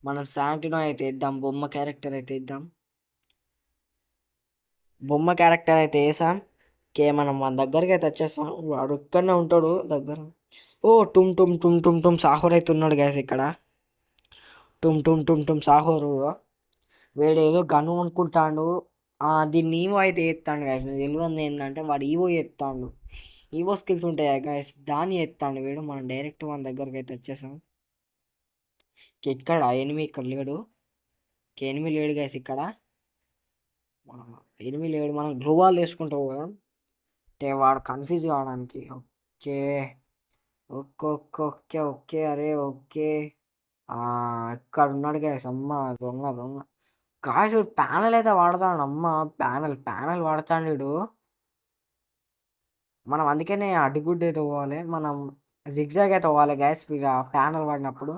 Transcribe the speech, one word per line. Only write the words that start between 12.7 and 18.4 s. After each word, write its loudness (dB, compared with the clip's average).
ఉన్నాడు 4
గైస్ 2
ఇక్కడ. -2
టుమ్ 4
టుమ్ 4
టుమ్ 4
టుమ్ 2
సాహోరు. 4
వీడు 4
ఏదో 4
గన్ 2
అనుకుంటాడు. 0